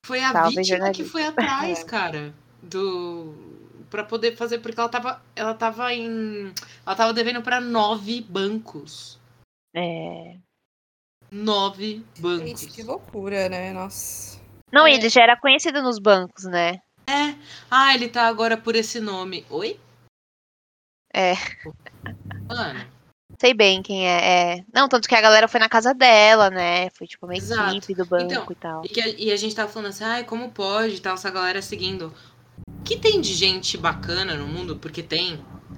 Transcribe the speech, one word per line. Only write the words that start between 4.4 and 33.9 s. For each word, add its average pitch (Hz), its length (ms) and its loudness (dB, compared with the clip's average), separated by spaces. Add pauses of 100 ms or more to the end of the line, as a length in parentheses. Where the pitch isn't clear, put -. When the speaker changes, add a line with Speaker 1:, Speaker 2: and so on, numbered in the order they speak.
Speaker 1:
porque 226 200 -10
ela 233 100 0
tava, 240 320 -6 (140)
ela 220 180 -4
tava 226 400 -4
em, 220 600 -8 (320)
ela 190 100 -4
tava 226 180 2
devendo 240 300 -2
pra 247 180 -2
nove 226 600 -2
bancos. 196 1000 -8 (560)
Speaker 2:
É. 170 600 -8 (920)
Speaker 1:
Nove 208 720 -4 (160)
bancos. 170 280 -4 (140)
Speaker 3:
Gente, - 60 -14
que - 140 -18
loucura, 202 680 -6
né? 185 240 -8
Nossa. - 680 -12 (320)
Speaker 2:
Não, 311 160 8
Speaker 3:
É. 294 80 8
Speaker 2:
ele 226 140 2
já 240 120 6
era 233 180 8
conhecido 285 440 2
nos 240 160 -2
bancos, 190 460 2
né? 175 360 -2 (260)
Speaker 1:
É. 294 280 0 (340)
Ah, 269 240 6
ele 240 160 0
tá 233 180 2
agora 226 300 0
por 226 180 -2
esse 226 240 -2
nome. 190 500 -8
Oi? 262 300 -6 (1300)
Speaker 2:
É. 185 200 4 (1120)
Speaker 1:
Mano. 196 400 -8 (520)
Speaker 2:
Sei 254 140 6
bem 196 280 6
quem 190 260 -4
é, 175 520 2
é. 185 140 -20
Não, 269 160 4
tanto 233 180 2
que 247 80 4
a 220 60 8
galera 220 260 8
foi 233 120 2
na 220 100 4
casa 233 240 4
dela, 220 560 8
né? 180 420 -2
Foi, - 160 -16
tipo, - 180 -18
uma 180 100 -8
Speaker 1:
Exato. 202 420 -2
Speaker 2:
equipe 196 180 -8
do 180 100 -4
banco 175 200 0
Speaker 1:
Então, 226 260 -4
Speaker 2:
e 170 40 -12
tal. 160 300 -10
Speaker 1:
e - 40 -12
que 233 120 -4
a, 226 60 -2
e 214 240 -4
a 208 60 2
gente 214 180 -4
tava 214 160 -6
falando 214 180 -10
assim, 196 140 -12
"Ai, 233 200 -4
como 233 280 -8
pode 202 440 -2
e 180 40 -10
tal, 185 160 -4
essa 185 160 -8
galera 185 300 -4
seguindo?" 185 520 -8 (540)
O - 160 -18
que 466 140 -4
tem 415 240 2
de 196 120 -2
gente 185 440 -2
bacana 170 580 -4